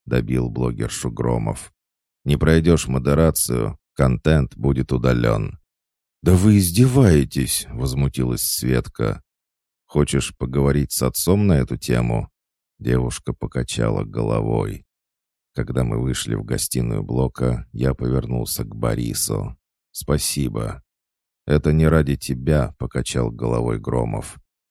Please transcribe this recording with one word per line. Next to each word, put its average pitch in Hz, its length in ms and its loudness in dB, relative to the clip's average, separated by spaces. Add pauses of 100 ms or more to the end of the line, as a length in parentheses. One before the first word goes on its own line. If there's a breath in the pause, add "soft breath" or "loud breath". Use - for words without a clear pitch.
добил 60 440 -2
блогершу 58 600 -4
Громов. 57 640 -4 (500)
"Не 71 140 0
пройдешь 80 500 4
модерацию, 64 880 0 (180)
контент 69 600 2
будет 65 380 0
удален". 58 680 0 (600)
"Да 90 140 6
вы 104 240 6
издеваетесь!" 90 1120 4
возмутилась 64 720 -2
Светка. 58 800 -2 (680)
"Хочешь 69 500 0
поговорить 69 540 0
с - 100 -4
отцом 92 460 2
на 95 60 6
эту 64 220 0
тему?" 58 540 -2 (500)
Девушка 62 540 -2
покачала 55 720 -4
головой. 53 800 -2 (680)
Когда 62 300 -2
мы 55 180 -2
вышли 62 320 -4
в 52 100 -4
гостиную 57 600 -4
блока, 62 680 -2
я 64 200 0
повернулся 60 720 -4
к 53 120 -12
Борису. 55 800 -4 (360)
"Спасибо". 58 880 -4 (640)
"Это 73 280 2
не 78 140 6
ради 76 280 2
тебя", 65 640 -2
покачал 60 500 -4
головой 58 500 -4
Громов. 57 600 -4 (320)